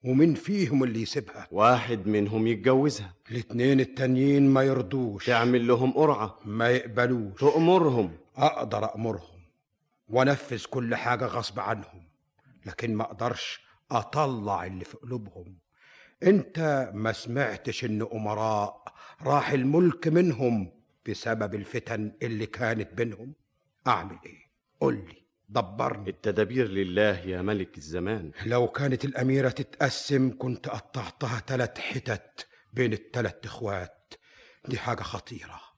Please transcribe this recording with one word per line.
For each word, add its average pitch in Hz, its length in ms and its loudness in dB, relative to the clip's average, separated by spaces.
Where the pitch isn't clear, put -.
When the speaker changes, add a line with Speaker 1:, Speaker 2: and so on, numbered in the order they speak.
Speaker 1:
ومن 139 300 6
فيهم 147 500 0
اللي 113 180 -2
يسيبها؟ - 480 -8
Speaker 2:
واحد 113 560 4
منهم 107 400 2
يتجوزها. 131 680 2
Speaker 1:
الاتنين 120 500 2
التانيين 135 720 4
ما 135 120 6
يرضوش. 127 640 0
Speaker 2:
تعمل 120 400 4
لهم 123 260 4
قرعة. 127 520 2
Speaker 1:
ما 113 260 0
يقبلوش. 117 680 0
Speaker 2:
تأمرهم. 147 760 4
Speaker 1:
أقدر 120 480 0
أأمرهم 107 560 -6
وأنفذ 131 560 0
كل 120 300 -4
حاجة 120 320 -2
غصب 107 340 -6
عنهم، 98 480 -8
لكن 113 280 -6
ما 107 100 -2
أقدرش - 560 -6
أطلع 110 760 -2
اللي 95 180 -10
في - 120 -18
قلوبهم. 95 640 -12
أنت 156 720 2
ما 110 180 0
سمعتش 117 720 -4
إن 107 180 -2
أمراء 107 840 -2
راح 139 280 2
الملك 147 580 2
منهم 123 640 2
بسبب 107 460 -4
الفتن 107 580 -6
اللي 113 240 -4
كانت 110 480 -4
بينهم؟ 117 400 -6
أعمل 98 400 0
إيه؟ - 200 -20
قل 135 140 2
لي، 90 280 -12
دبرني. 104 640 -4
Speaker 2:
التدابير 110 580 0
لله 95 500 2
يا 90 240 -6
ملك 98 360 -2
الزمان. 85 520 -6
Speaker 1:
لو 120 220 2
كانت 135 360 -2
الأميرة 131 440 0
تتقسم - 880 -2
كنت 127 300 -8
قطعتها 117 720 -8
تلات 123 380 -4
حتت - 680 -8
بين 120 200 0
التلات 107 520 -6
إخوات. 98 720 -10
دي - 100 -4
حاجة 117 240 -4
خطيرة - 580 -12